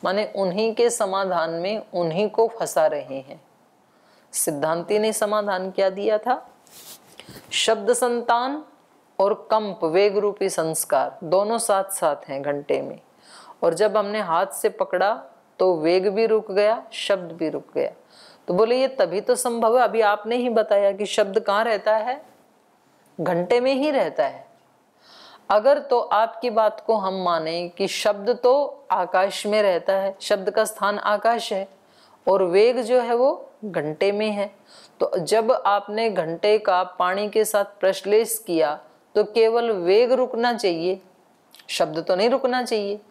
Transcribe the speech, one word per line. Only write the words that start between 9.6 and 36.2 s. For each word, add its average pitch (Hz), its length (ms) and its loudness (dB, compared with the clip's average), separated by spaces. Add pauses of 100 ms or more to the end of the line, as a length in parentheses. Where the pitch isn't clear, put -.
वेग 196 340 2
रूपी 202 300 -2
संस्कार 151 760 -2
दोनों 202 340 0
साथ 196 260 0
साथ - 440 -4
हैं 139 140 -8
घंटे 143 400 -2
में, 139 180 -12 (640)
और 170 120 2
जब 202 220 0
हमने 208 240 -2
हाथ 175 260 0
से - 220 -4
पकड़ा 190 540 -2 (360)
तो 185 180 2
वेग 180 320 2
भी 214 180 0
रुक 214 260 0
गया, 214 300 2 (100)
शब्द 180 400 -4
भी 165 160 -4
रुक - 160 -6 (100)
गया। 139 160 -2 (580)
तो 180 60 -2
बोले, 226 260 4
"ये 262 80 2
तभी 190 320 0
तो 247 140 0
संभव 233 440 2
है, 247 60 6
अभी 220 160 0
आपने 214 360 2
ही 247 120 0
बताया 208 440 2
कि 196 140 -4
शब्द 202 340 0
कहाँ 208 240 0
रहता 214 320 0
है? 247 260 -4 (1000)
घंटे 180 400 0
में 262 140 0
ही 285 160 0
रहता 160 360 0
है।" 143 200 -10 (1040)
अगर 233 280 6
तो 247 220 2
आपकी 226 500 0
बात 214 360 2
को 226 80 4
हम 190 280 -2
माने 170 460 -2
कि 190 200 -4
शब्द 208 420 -2
तो 269 600 2
आकाश 190 560 0
में 214 160 2
रहता 185 300 0
है, 196 280 -2
शब्द 202 300 -2
का 220 140 2
स्थान 208 340 -4
आकाश 220 540 -2
है 196 160 -4 (600)
और 190 140 4
वेग 214 380 4
जो 240 200 2
है 240 140 -2
वो 269 360 0 (140)
घंटे 165 480 -2
में 214 180 0
है, 202 240 -6 (460)
तो - 180 0
जब 214 340 2
आपने 208 580 0
घंटे 180 480 0